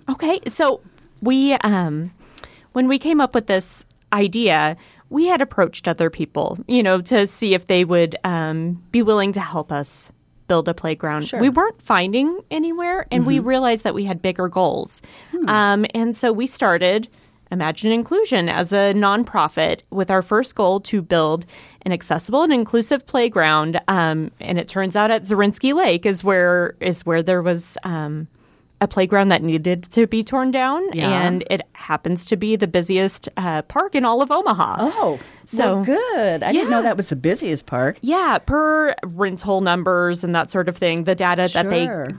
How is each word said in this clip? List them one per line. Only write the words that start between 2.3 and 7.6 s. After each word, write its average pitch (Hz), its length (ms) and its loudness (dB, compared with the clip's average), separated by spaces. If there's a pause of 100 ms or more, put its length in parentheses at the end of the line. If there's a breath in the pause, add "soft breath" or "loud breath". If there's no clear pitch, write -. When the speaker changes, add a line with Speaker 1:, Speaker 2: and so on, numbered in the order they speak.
Speaker 1:
when 254 160 2
we 269 100 2
came 302 220 2
up 254 140 0
with 220 120 0
this - 380 -4 (280)
idea, 180 640 2 (340 loud breath)
we 311 160 2
had 339 160 2
approached - 460 -2
other 165 200 0
people, 160 500 -4 (100)
you 247 140 4
know, 190 200 4
to 202 240 2
see 196 280 0
if 180 120 0